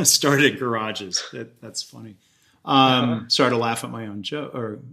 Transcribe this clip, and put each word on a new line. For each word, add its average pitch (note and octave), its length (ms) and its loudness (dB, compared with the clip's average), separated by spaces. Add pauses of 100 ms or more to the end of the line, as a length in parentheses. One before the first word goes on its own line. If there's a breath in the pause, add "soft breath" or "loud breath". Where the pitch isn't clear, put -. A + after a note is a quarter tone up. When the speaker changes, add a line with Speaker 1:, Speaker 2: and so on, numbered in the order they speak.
Speaker 1:
<laughs> D3 80 4
start C#3+ 320 4
in A#2+ 140 4
garages. G#2+ 680 -4 (100)
That, A#2+ 280 -16
that's - 220 -10
funny. A2 340 -18 (480)
Um, C3 460 4
Speaker 2:
Uh-huh. A2+ 180 -2
Speaker 1:
sorry C3 220 4
to A#2+ 60 2
laugh A#2 280 -2
at A#2+ 60 -12
my A2+ 160 -10
own G#2 160 -10
joke C#3+ 320 -8
or A2+ 260 -8 (120)